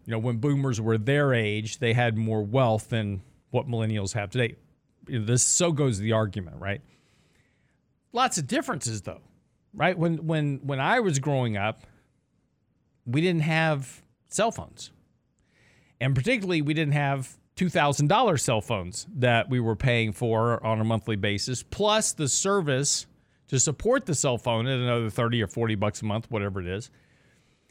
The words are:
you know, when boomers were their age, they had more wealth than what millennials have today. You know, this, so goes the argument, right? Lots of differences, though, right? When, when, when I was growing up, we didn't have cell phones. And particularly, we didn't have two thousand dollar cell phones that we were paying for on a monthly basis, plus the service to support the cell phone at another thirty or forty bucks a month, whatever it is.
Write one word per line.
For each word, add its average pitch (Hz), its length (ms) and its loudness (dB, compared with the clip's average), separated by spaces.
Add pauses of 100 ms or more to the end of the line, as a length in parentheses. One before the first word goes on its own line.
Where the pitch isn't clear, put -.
you 113 60 -8
know, 113 80 -2
when 117 180 -2
boomers 135 440 0
were 110 160 2
their 135 360 2
age, 107 460 0
they 117 140 2
had 120 240 2
more 110 260 0
wealth 110 460 2
than 104 320 -2 (300)
what 123 160 -2
millennials 110 460 -2
have 101 160 -4
today. 117 280 -2 (500)
You 123 120 -4
know, 107 60 -2
this, 123 160 2
so 175 300 2
goes 135 260 2
the 107 140 0
argument, 110 480 -2
right? 98 220 -6 (1300)
Lots 240 260 0
of 143 100 -2
differences, 151 560 -4
though, - 180 -12 (520)
right? 180 240 0
When, 165 300 0
when, 147 360 0
when 135 180 -4
I 202 180 2
was 175 200 0
growing 131 360 0
up, 104 280 -2 (1200)
we 127 160 0
didn't 170 220 2
have 160 600 0 (240)
cell 220 240 0
phones. - 400 -14 (1120)
And 131 120 2
particularly, 180 480 0
we 147 120 0
didn't 151 200 0
have 139 440 -2 (180)
two 180 140 0
thousand 147 380 2
dollar 202 280 4
cell 117 260 2
phones 92 540 -6
that 120 340 2
we 127 100 0
were 113 160 0
paying 117 360 2
for 113 540 0
on 110 160 0
a - 20 2
monthly 113 320 0
basis, 104 480 -2
plus 208 500 0
the 151 140 -2
service 147 800 0 (440)
to 131 100 2
support 214 460 2
the 156 100 -2
cell 123 220 0
phone 117 300 0
at 135 120 0
another 120 300 0
thirty 117 320 0
or 98 60 0
forty 113 280 -2
bucks 104 260 -2
a 113 40 -8
month, 107 240 -4
whatever 101 320 -4
it 87 60 -8
is. 98 220 -8 (800)